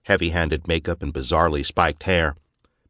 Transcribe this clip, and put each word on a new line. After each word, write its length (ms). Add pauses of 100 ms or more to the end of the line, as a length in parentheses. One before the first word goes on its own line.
heavy-handed 640
makeup 360
and 120
bizarrely 500
spiked 380
hair. 340 (540)